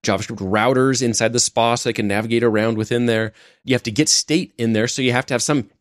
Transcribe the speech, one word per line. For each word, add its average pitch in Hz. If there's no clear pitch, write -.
JavaScript 107
routers 123
inside 117
the 120
spa 117
so 120
they 117
can 107
navigate 113
around 110
within 120
there. 110
You 127
have -
to 117
get 151
state -
in 113
there, 110
so -
you 127
have 123
to 131
have 120
some 143